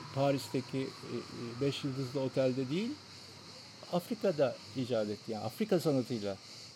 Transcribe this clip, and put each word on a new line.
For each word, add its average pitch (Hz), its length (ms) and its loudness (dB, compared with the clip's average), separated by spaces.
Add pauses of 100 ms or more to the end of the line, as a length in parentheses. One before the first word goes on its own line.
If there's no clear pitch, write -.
(160)
Paris'teki, 135 640 2
e, 131 40 2
e, 120 800 -6
beş 139 220 2
yıldızlı 135 360 -2
otelde 131 500 2
değil, 196 200 0 (1040)
Afrika'da 175 640 2 (200)
icat 113 340 2
etti. 104 220 -4
Yani 107 120 -2
Afrika 185 360 2
sanatıyla, 117 580 2 (380)